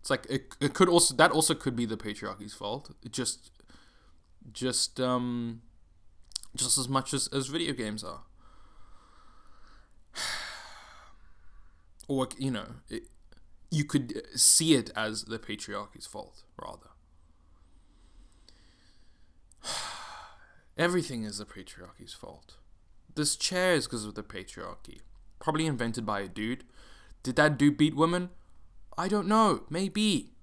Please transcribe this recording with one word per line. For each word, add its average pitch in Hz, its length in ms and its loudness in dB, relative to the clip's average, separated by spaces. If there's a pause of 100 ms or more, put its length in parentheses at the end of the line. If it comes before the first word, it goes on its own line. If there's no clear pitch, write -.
It's - 80 -10
like, 135 200 0
it, - 300 -2
it 147 140 2
could 185 160 8
also, 170 260 8
that 156 160 8
also 156 220 4
could 127 220 -2
be 120 100 0
the 110 100 -4
patriarchy's 101 580 -8
fault. 110 400 -8 (100)
It 110 100 -14
just, - 380 -4 (1000)
just, - 480 0
um, 123 640 0 (960)
just - 220 2
as 127 120 0
much 135 240 0
as, 139 140 0
as 135 200 -2
video 147 260 -2
games 107 300 -4
are. 87 200 -10 (1900)
<sighs> - 80 -6 (1900)
Or, 131 200 0 (100)
you 135 140 -2
know, 107 140 -4 (240)
it, - 140 -8 (680)
you 147 160 2
could 123 500 -2
see 160 380 8
it 120 240 4
as 110 280 -4
the 110 140 -8
patriarchy's 104 640 -8
fault, - 380 -14 (180)
rather. - 280 -14 (2750)
<sighs> - 40 -8 (1120)
Everything 147 460 0
is 104 140 -8
the 104 80 -10
patriarchy's - 680 -18
fault. - 440 -18 (560)
This 151 220 2
chair 185 400 2
is 135 120 0
'cause 110 160 -4
of 104 120 -10
the 107 80 -8
patriarchy. - 760 -12 (380)
Probably 160 260 0
invented 120 400 0
by 104 160 0
a 98 60 -6
dude. 110 380 -4 (580)
Did 131 140 -2
that 151 200 6
dude 143 200 8
beat 151 180 6
women? 175 340 2 (680)
I 180 100 -2
don't 202 200 2
know. 214 420 6
Maybe. 190 720 0